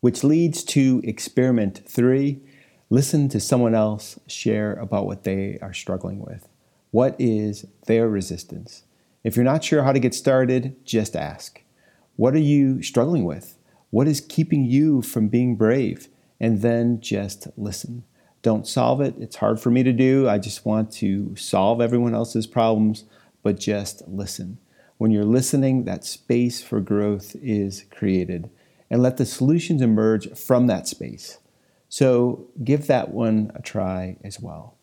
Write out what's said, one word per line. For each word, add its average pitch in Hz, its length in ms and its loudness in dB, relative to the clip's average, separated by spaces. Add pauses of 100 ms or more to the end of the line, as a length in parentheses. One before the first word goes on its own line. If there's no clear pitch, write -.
Which 120 220 2
leads 160 420 2
to 131 380 2
experiment 113 840 0
three. 135 540 2 (500)
Listen 139 380 2
to 113 100 -2
someone 120 360 2
else 107 520 -2
share 107 480 -2
about 101 320 -4
what 98 160 -8
they 98 360 -4
are 90 140 -12
struggling 95 460 -8
with. - 280 -16 (440)
What 131 280 4
is 107 460 -2 (220)
their 113 200 4
resistance? 95 760 -6 (400)
If 110 120 -2
you're 120 80 4
not 139 200 2
sure 147 200 2
how 135 80 4
to 135 80 4
get 120 140 0
started, 131 600 0 (100)
just 110 300 -2
ask. 76 480 -10 (520)
What 127 200 4
are 160 40 4
you 143 420 4
struggling 135 440 0
with? - 320 -10 (320)
What 123 180 2
is 147 140 0
keeping 151 440 0
you 139 360 4
from 110 260 -2
being 120 280 2
brave? 110 540 0 (300)
And 110 220 0
then 117 380 0
just 101 480 -6 (100)
listen. 113 460 -10 (380)
Don't 110 240 0
solve 127 360 0
it. 135 180 -2
It's 110 160 -14
hard 110 240 0
for 127 100 0
me 123 140 4
to 131 80 2
do. 131 380 4
I 104 80 2
just 104 280 -8
want 110 280 -2
to 98 420 -4
solve 101 460 0
everyone 120 340 0
else's 113 320 -4
problems, 110 560 2 (400)
but 101 160 -2
just 101 480 -6
listen. 95 520 -10 (380)
When 110 140 2
you're 104 140 2
listening, 131 580 2
that 92 220 -8
space 120 560 -2
for - 180 -4
growth 101 640 -2
is 104 500 -4
created. 90 580 -2 (400)
And 120 140 2
let 127 140 2
the 123 80 0
solutions 151 580 0
emerge 110 520 2
from 123 300 2
that 98 220 0
space. - 500 -14 (520)
So 123 580 2 (160)
give 147 240 0
that - 260 0
one 110 400 0
a - 80 -14
try 92 640 -6
as - 160 -14
well. 98 440 -16